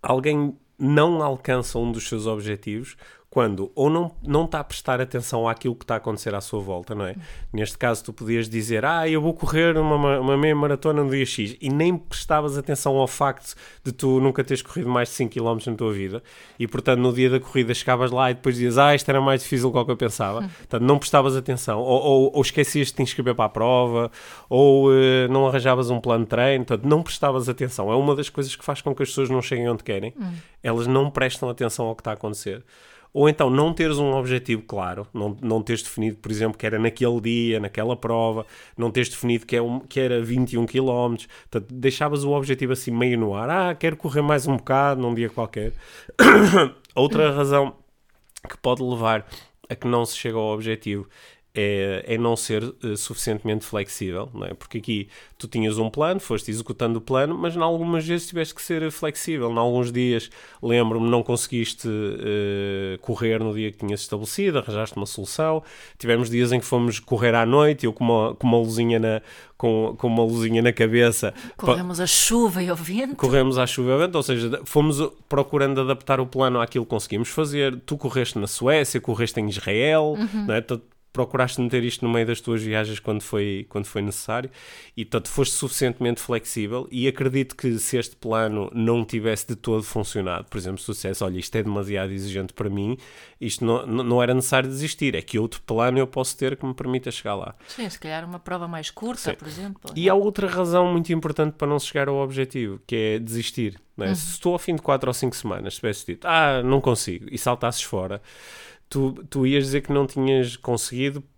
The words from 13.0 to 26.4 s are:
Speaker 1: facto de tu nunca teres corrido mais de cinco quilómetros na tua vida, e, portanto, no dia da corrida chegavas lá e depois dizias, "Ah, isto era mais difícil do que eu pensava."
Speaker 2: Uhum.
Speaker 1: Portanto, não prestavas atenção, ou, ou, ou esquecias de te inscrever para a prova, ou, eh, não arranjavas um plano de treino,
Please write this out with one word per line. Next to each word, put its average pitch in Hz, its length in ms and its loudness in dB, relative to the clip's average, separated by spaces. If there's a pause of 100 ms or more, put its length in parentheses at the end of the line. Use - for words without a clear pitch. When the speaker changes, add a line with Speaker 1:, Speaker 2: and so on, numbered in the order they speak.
Speaker 1:
facto - 480 -4 (300)
de 127 80 -4
tu 131 260 2
nunca 135 240 2
teres 127 180 -2
corrido - 280 -6
mais 120 180 2
de - 80 -12
cinco 117 160 -2
quilómetros 117 360 -2
na 113 80 -4
tua 110 180 -2
vida, 98 280 -6 (380)
e, 117 80 -2
portanto, 123 320 2
no 123 140 4
dia 127 160 4
da 127 100 2
corrida 123 340 0
chegavas 123 380 0
lá 127 200 2
e - 20 -2
depois 127 220 0
dizias, 120 220 2
"Ah, 143 160 8
isto 135 140 0
era 135 140 4
mais 135 200 2
difícil 127 300 0
do 120 140 2
que - 60 -2
eu - 40 2
pensava." 107 460 -2
Speaker 2:
Uhum. 190 80 -6
Speaker 1:
Portanto, - 340 -6
não 139 160 6
prestavas 135 340 4
atenção, 127 460 -2
ou, 127 240 4
ou, 135 320 6
ou 143 60 4
esquecias 143 460 2
de - 80 -8
te 139 60 -2
inscrever 127 320 0
para 110 120 2
a 104 40 0
prova, 120 640 2 (380)
ou, 135 440 8
eh, 131 360 6
não 135 180 4
arranjavas 127 420 2
um 120 120 0
plano 117 240 2
de - 60 -16
treino, 127 340 2